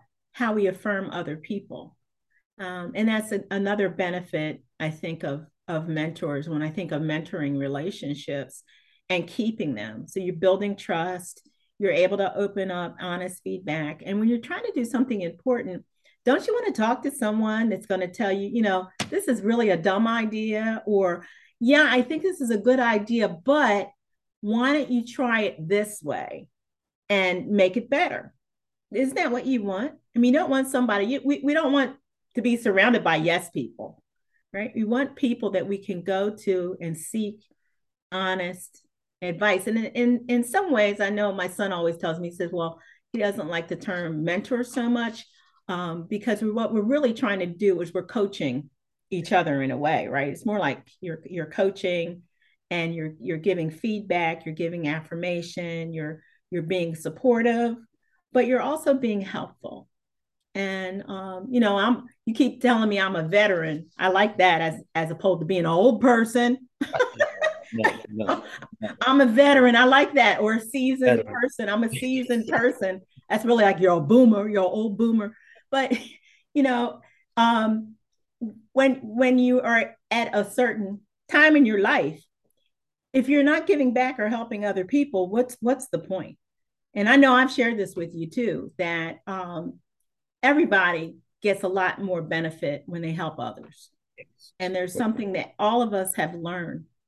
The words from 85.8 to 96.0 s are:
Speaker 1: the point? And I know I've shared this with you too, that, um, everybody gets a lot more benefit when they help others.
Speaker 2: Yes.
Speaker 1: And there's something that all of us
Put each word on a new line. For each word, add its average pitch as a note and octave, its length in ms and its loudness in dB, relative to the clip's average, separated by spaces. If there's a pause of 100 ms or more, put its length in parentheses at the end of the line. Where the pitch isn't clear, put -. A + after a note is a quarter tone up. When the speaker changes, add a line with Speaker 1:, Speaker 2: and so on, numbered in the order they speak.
Speaker 1:
the E3+ 120 -4
point? - 380 -8 (560)
And G#3 140 0
I B3+ 60 8
know C#4 200 8
I've C4 180 4
shared A#3 260 -2
this F#3+ 160 -6
with E3+ 200 -8
you E3 160 -8
too, A3 480 -4
that, E3+ 400 -4 (100)
um, F3 500 -10 (640)
everybody F#3 760 2 (260)
gets G3 200 0
a G3 60 0
lot F#3 340 -2
more F3+ 200 -4
benefit D#3+ 640 -4
when E3+ 160 -10
they D#3+ 100 -6
help D#3+ 260 -6
others. - 520 -12 (280)
Speaker 2:
Yes. - 80 -20 (320)
Speaker 1:
And F#3 160 -4
there's F3+ 200 -4
something A3 400 -2
that - 240 -8
all A3+ 240 2
of G#3 120 -2
us F#3+ 220 -4